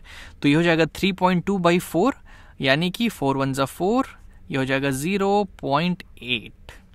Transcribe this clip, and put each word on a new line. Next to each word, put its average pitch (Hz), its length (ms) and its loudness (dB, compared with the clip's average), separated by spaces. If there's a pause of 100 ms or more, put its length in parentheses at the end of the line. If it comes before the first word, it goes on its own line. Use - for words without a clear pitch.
(420)
तो 143 60 2
ये 143 80 6
हो 165 80 4
जाएगा 165 220 4
थ्री 190 260 -2
पॉइंट 185 340 0
टू 196 120 0
का 180 40 -4
ट्वेंटी 175 180 4
फ़ाइव 202 320 0
परसेंट, - 40 -12 (720)
थ्री 226 220 -2
पॉइंट 135 460 -2
टू 135 40 -2
का - 0 -
ट्वेंटी - 0 -
फ़ाइव 190 420 0
परसेंट, - 140 -10 (460)
यानी 135 280 -2
कि - 20 0
ज़ीरो 196 520 0 (180)
पॉइंट 156 420 -2 (180)
एट, 117 500 -8 (240)